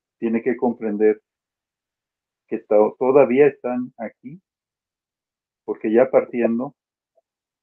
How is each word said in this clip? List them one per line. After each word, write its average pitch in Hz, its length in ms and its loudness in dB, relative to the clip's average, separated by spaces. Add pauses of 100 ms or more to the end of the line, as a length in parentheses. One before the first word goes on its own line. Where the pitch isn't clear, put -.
(180)
Tiene 113 240 -4
que 123 140 -2
comprender 107 640 -2 (1300)
que 110 120 -6
to-, 107 380 0
todavía 131 500 4
están 123 500 -8
aquí, 123 420 -16 (1200)
porque 107 280 -6
ya 127 180 4
partiendo, 120 640 -2 (880)